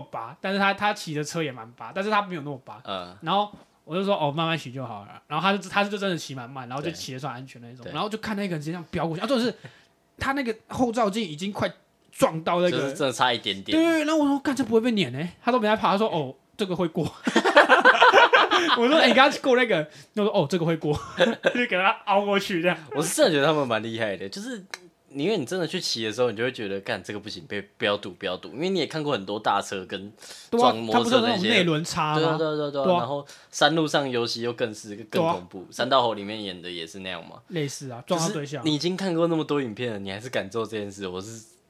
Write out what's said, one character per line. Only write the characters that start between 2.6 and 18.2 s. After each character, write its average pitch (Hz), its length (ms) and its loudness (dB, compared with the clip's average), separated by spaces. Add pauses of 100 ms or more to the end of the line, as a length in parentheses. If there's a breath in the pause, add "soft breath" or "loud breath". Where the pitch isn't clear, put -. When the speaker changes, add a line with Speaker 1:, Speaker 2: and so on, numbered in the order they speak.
Speaker 1:
拔。 110 220 -16
Speaker 2:
嗯。 92 360 -8
Speaker 1:
然 165 120 -2
后 208 180 0 (320 loud breath)
我 156 120 -10
就 190 100 -2
说 202 160 2
：“哦， 147 100 2
慢 160 140 -2
慢 165 100 0
骑 135 160 -8
就 131 140 -8
好 107 200 -12
了。” - 220 -20
然 151 120 -4
后 160 40 -6
他 196 140 2
就， 190 100 -8
他 196 160 0
就 202 140 -4
真 196 100 -2
的 180 80 0
骑 143 200 -8
蛮 123 120 -12
慢， 131 220 -14
然 127 80 -6
后 151 60 -6
就 165 80 -4
骑 - 220 -10
得 127 40 -10
算 131 160 -8
安 127 140 -12
全 123 120 -20
那 117 100 -18
种。 127 80 -18
Speaker 2:
对。 120 80 -18
对。 135 80 -12
Speaker 1:
然 156 100 -4
后 214 40 -4
就 214 120 -6
看 214 180 -6
那 202 100 -4
个 175 40 -4
人 156 100 -4
直 143 40 -10
接 160 60 -6
这 175 40 -6
样 170 160 -10
飙 165 160 -2
过 165 100 -4
去， 185 60 -6
啊， - 20 -4
重 247 140 2
点 233 100 2
是 - 80 -8 (640 loud breath)
他 269 140 -2
那 277 100 -2
个 220 120 -2 (120)
后 240 240 0
照 220 180 2
镜 220 140 -2
已 156 120 -6
经 190 160 -6
快 196 200 -2 (400)
撞 160 320 0
到 175 140 2
那 175 60 2
个 175 80 4
Speaker 2:
就 127 80 0
是 139 140 -2
真 147 140 0
的 127 40 2
差 123 220 4
一 117 40 0
点 104 260 -4
点。 - 120 -2
Speaker 1:
对， 320 80 4
对， 330 140 4
对， 302 80 0
然 311 100 2
后 - 20 4
我 294 100 4
说 277 140 2
：“干， 277 140 0
这 262 80 0
不 220 120 0
会 226 60 6
被 247 100 2
碾 190 220 0
欸？” 160 200 -6 (100)
他 240 80 2
都 247 80 4
没 208 80 2
害 214 80 6
怕， 196 160 2
他 190 60 4
说 220 120 2
：“哦， 143 260 -2 (200)
这 214 100 -2
个 180 100 -2
会 175 120 0
过。” 160 180 -2 (200)
<laughs> 381 1500 6